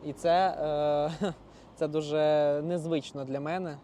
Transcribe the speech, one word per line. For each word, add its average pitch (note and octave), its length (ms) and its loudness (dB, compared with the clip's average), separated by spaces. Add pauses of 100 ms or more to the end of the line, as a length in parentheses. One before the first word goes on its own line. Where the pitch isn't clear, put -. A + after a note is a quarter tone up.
І D3 80 -6
це, F3 440 2 (640)
е, G3 100 0 (220)
<laughs> - 220 -20
це D#3 120 -2
дуже D3+ 760 2
незвично D#3+ 600 -2
для C3+ 160 -6
мене. D#3+ 440 -6